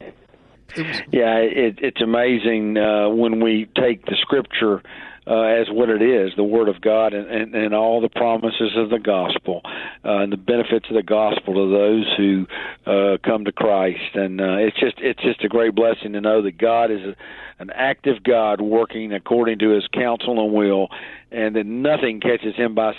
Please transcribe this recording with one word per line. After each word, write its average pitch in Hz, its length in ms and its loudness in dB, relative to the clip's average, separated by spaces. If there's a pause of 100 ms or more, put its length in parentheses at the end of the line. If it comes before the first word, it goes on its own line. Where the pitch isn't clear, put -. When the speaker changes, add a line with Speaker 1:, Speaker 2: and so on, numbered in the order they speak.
(760)
Speaker 1:
It 160 100 -6
was 151 100 -8 (140)
Speaker 2:
Yeah, 113 280 2
it, 113 420 0
it's 135 220 -4
amazing, 113 720 0
uh, 107 320 2
when 113 320 2
we 110 340 2
take 123 300 0
the 98 160 -4
scripture, 110 600 0 (440)
uh, 113 140 2
as 113 300 2
what 113 180 2
it 110 140 2
is, 110 340 2
the 104 80 2
Word 107 240 2
of 95 140 -2
God, 110 320 2
and, 101 160 -6
and, 113 240 -4
and 107 200 0
all 113 280 2
the 113 80 0
promises 113 640 0
of 110 140 0
the 117 80 0
gospel, 92 640 -2 (420)
uh, 104 140 0
and 101 140 -2
the 101 40 -2
benefits 117 540 0
of 113 40 0
the 110 80 2
gospel 104 520 0
to 95 160 2
those 104 360 4 (120)
who, 98 280 2 (400)
uh, 98 360 2
come 107 240 -2
to 101 60 -2
Christ. 95 640 0
And, 95 280 -4
uh, 95 160 0
it's 107 200 0
just, 123 220 0
it's 127 220 -2
just 120 200 -2
a 107 60 0
great 113 260 2
blessing 110 380 2
to 104 80 -6
know 107 220 2
that 92 160 -4
God 117 320 2
is 104 120 -4
a, 98 140 -10 (440)
an 98 140 -16
active 131 480 -2
God 110 380 2
working 110 540 0
according 113 460 0
to 110 100 4
his 104 180 4
counsel 120 560 -2
and 107 80 0
will, 98 360 2 (440)
and 110 240 -2
that 104 100 -2
nothing 127 540 -2
catches 113 360 -2
him 113 180 0
by 110 240 0